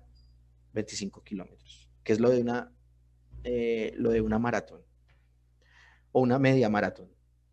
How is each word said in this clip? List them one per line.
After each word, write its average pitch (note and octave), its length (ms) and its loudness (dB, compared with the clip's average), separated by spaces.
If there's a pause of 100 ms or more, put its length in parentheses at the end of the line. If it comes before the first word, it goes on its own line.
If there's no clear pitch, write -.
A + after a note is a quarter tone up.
(720)
veinticinco G#2 500 -8
kilómetros, - 680 -16 (140)
que A2+ 100 0
es G#2+ 60 2
lo A#2+ 100 4
de B2+ 120 4
una, A#2+ 300 -4 (720)
eh, A#2 540 -4
lo A#2 140 0
de A2+ 100 2
una A2 180 0
maratón A2+ 420 -4 (1300)
o C3 100 4
una B2+ 180 2
media C3 300 4
maratón. G2 420 -4 (420)